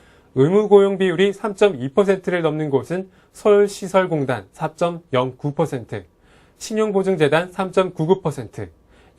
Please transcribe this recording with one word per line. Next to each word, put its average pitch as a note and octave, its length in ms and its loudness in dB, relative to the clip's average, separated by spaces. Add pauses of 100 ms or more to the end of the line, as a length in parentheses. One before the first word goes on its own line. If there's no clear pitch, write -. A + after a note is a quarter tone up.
(360)
의무 F#3 320 4
고용 G3 300 4
비율이 F#3 340 0
삼점이 G3 600 -2
퍼센트를 F#3+ 500 0
넘는 D#3 280 -2
곳은 E3 380 -2 (240)
서울시설공단 F#3 1200 0
사점영구 D3 1000 -4
퍼센트, A#2+ 520 -6 (520)
신용보증재단 F#3+ 920 0
삼점구구 F#3+ 680 0
퍼센트, A2+ 500 -8 (480)